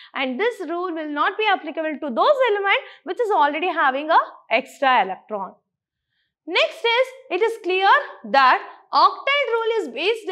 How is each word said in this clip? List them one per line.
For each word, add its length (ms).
and 260
this 280
rule 260
will 160
not 280
be 100
applicable 540
to 120
those 240
elements 340
which 140
is 120
already 360
having 440
a 80
extra 520
electron. 500
Next 340
is, 280
it 140
is 200
clear 240
that 280
octet 600
rule 180
is 80
based 420